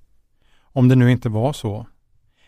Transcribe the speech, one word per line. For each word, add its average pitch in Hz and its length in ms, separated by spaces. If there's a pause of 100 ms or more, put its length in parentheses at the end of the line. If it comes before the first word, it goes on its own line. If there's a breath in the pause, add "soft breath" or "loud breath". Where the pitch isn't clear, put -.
(640)
Om 127 260
det 131 80
nu 123 160
inte 123 160
var 110 240
så 107 340 (600)